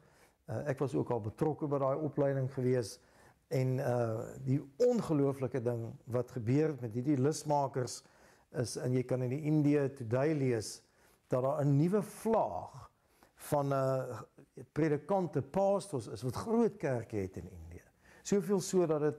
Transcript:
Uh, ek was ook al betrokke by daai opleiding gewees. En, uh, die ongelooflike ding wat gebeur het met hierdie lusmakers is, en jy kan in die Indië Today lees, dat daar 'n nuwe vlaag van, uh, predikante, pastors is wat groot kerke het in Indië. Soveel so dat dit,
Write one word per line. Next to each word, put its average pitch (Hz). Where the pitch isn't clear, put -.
Uh, 123
ek 135
was 139
ook 139
al 120
betrokke 147
by 143
daai 135
opleiding 139
gewees. 127
En, 131
uh, 120
die 135
ongelooflike 139
ding 117
wat 120
gebeur 131
het 139
met 117
hierdie 127
lusmakers 139
is, -
en 127
jy 127
kan 127
in 123
die 139
Indië 147
Today 127
lees, 127
dat 127
daar 139
'n 143
nuwe 175
vlaag 139
van, 139
uh, 131
predikante, 151
pastors 196
is 120
wat 127
groot 226
kerke 120
het 95
in 90
Indië. 85
Soveel 196
so 180
dat 156
dit, 147